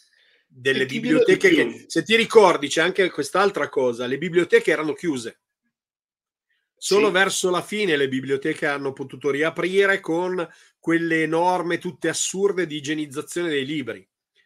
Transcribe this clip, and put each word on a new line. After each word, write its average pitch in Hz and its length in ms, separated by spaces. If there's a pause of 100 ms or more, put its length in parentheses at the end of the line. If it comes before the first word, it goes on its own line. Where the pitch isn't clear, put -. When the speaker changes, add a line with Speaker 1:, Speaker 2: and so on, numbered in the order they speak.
(480)
Speaker 1:
delle 131 360
Speaker 2:
E - 20
ti 226 140
dirò 247 180
di 240 60 (100)
Speaker 1:
biblioteche 185 200
che, 147 120
Speaker 2:
più. - 200
Speaker 1:
se 165 160
ti 220 140
ricordi, 180 520
c'è 165 120
anche 185 300
quest'altra 170 580
cosa: 123 380
le 131 100
biblioteche 175 540
erano 151 240
chiuse. 131 460 (1400)
Solo 208 300
Speaker 2:
Sì. 185 40
Speaker 1:
verso 185 380
la 175 100
fine 196 360
le 139 120
biblioteche 135 580
hanno 139 280
potuto 135 360
riaprire 175 720
con 180 480 (300)
quelle 165 480
norme 170 500
tutte 165 320
assurde 185 580
di 147 100
igienizzazione 151 760
dei 139 160
libri. 127 320
Speaker 2:
E 92 100 (380)